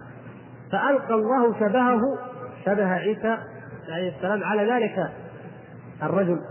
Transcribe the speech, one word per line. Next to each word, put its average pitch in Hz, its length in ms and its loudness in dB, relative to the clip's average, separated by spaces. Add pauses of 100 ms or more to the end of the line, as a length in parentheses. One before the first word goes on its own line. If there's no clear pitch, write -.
(720)
فألقى 247 420 2
الله 220 460 4
شبهه، 247 580 4 (460)
شبه 202 220 4
عيسى 208 500 0 (520)
عليه 175 280 -4
السلام، 190 280 -2
على 208 280 2
ذلك 208 380 0 (920)
الرجل، 175 360 2 (120)